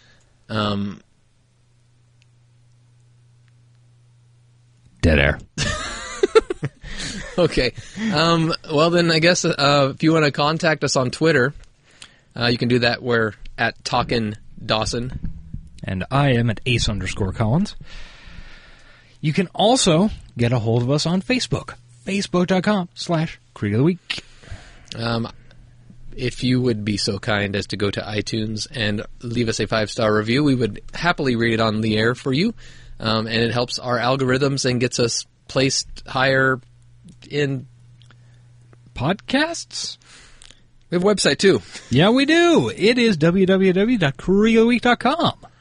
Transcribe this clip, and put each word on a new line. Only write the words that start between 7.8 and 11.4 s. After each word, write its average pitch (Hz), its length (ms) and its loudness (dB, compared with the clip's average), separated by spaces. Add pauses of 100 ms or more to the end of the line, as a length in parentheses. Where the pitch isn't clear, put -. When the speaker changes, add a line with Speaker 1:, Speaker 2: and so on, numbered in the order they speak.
Speaker 1:
Um, 165 400 2 (180)
well, 160 200 2
then 175 180 2
I 160 80 2
guess, 170 260 2
uh, 143 520 2
if - 80 -10
you 160 100 4
wanna 156 160 4
contact 156 540 0
us 139 120 0
on 131 140 0
Twitter, 147 420 2 (840)